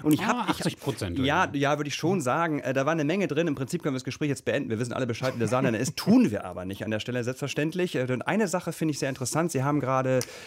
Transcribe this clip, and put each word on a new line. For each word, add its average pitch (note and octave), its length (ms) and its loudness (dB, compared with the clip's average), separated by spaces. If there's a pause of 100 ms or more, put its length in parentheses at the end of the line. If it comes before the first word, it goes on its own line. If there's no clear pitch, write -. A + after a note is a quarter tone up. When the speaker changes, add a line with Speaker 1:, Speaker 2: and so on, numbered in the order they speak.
Speaker 1:
Und D3+ 120 6
ich F3 120 2
hab, A3+ 100 2
Speaker 2:
Ah, A3+ 140 -2
Speaker 1:
ich F3 60 0
Speaker 2:
achtzig - 240 -2
Prozent, G#2+ 400 -4
Speaker 1:
ja, D3+ 280 4
Speaker 2:
oder? - 80 -4
Speaker 1:
ja, C#3+ 220 2
würde C#3+ 120 -2
ich C3 60 -6
schon F3+ 240 2
sagen. C#3+ 420 0
Äh, C3 120 -2
da C3+ 140 2
war D#3+ 60 2
eine D#3+ 100 0
Menge E3+ 240 2
drin. D3 180 2
Im D3+ 80 2
Prinzip C3+ 300 -4
können D3 100 0
wir B2+ 60 -2
das C3 60 -10
Gespräch C#3+ 240 -4
jetzt C3+ 140 -2
beenden. A#2+ 280 0
Wir G#2+ 80 0
wissen A#2 140 -2
alle B2+ 120 0
Bescheid, B2 300 -2
wie A#2+ 40 -4
der A2+ 80 2
Saarländer B2 320 2
ist. C3 180 -4
Tun G#3+ 340 6
wir G2+ 140 -4
aber F2+ 200 -8
nicht G2 180 -6
an A2 60 -4
der G#2+ 100 0
Stelle, B2 240 -4
selbstverständlich. D3+ 720 -2
Äh, B2+ 140 0
denn B2 160 -2
eine G3 240 0
Sache F3 260 -4
finde D#3+ 200 -2
ich B2 40 -6
sehr C#3 120 -2
interessant. C#3+ 420 -2
Sie C3 100 0
haben D3 180 2
gerade C3 380 2 (300)